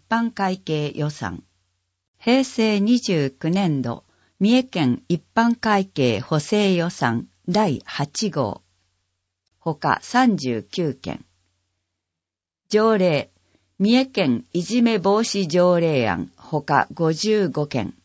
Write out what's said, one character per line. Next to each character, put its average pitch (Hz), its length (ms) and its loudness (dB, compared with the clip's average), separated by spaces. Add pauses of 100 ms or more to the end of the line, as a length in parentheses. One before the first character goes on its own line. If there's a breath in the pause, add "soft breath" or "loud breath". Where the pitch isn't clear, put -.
般 233 240 -2
会 190 260 -2
計 151 360 -4
予 147 140 -2
算。 101 340 -8 (760)
平 254 280 2
成 220 340 0
二 233 200 2
十 151 320 0
九 - 180 -6
年 170 320 0
度 120 240 -8 (340)
三 220 160 4
重 254 80 4
県 143 460 -2
一 170 120 -2 (140)
般 233 240 2
会 202 260 0
計 123 360 0
補 151 180 -2
正 202 340 0
予 170 160 0
算 117 380 -2 (220)
第 180 360 0
八 - 460 -6
号。 123 300 -4 (960)
他 156 440 -2
三 240 340 2
十 123 240 -4
九 151 320 -4
件。 - 320 -12 (1400)
条 220 280 4
例、 165 340 0 (480)
三 214 160 4
重 262 100 4
県 160 480 0
い 175 80 -2
じ 233 220 0
め 226 160 2
防 196 240 2
止 196 240 -2
条 175 320 4
例 147 280 2
案、 90 300 -4
他 143 560 -2
五 165 200 0
十 202 360 0
五 147 160 -4
件。 120 400 -4